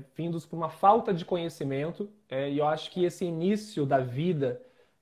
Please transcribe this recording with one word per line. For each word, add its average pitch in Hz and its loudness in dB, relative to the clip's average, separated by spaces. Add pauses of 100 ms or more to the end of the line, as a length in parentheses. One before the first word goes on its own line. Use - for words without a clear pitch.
(160)
vindos 165 -6
por - -12
uma 160 -4
falta 214 6
de 170 -4
conhecimento, 165 -4 (200)
é, 139 -2
e 143 -2
eu 147 2
acho - -4
que 180 0
esse 175 -2
início 170 0
da 135 4
vida, 131 -2 (400)